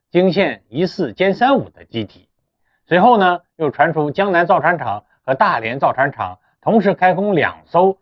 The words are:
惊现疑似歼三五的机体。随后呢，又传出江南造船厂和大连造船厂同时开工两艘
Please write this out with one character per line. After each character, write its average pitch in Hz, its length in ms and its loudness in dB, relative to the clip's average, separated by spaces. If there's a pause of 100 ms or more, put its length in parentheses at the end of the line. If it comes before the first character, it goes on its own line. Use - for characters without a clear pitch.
(100)
惊 180 240 2
现 151 340 -2
疑 151 160 -4
似 147 300 -6
歼 190 180 0
三 247 240 0
五 110 140 -6
的 - 160 -20
机 113 180 -8
体。 - 240 -20 (560)
随 175 160 2
后 240 160 6
呢， 180 240 0 (160)
又 156 140 -2
传 156 240 0
出 151 160 -2
江 196 220 -2
南 170 140 2
造 170 140 2
船 165 160 -2
厂 110 280 -8 (180)
和 135 120 -2
大 165 260 0
连 113 180 -8
造 143 160 0
船 139 180 -2
厂 92 280 -10 (200)
同 202 220 2
时 190 100 2
开 185 220 2
工 202 200 -2
两 127 300 -2
艘 190 380 2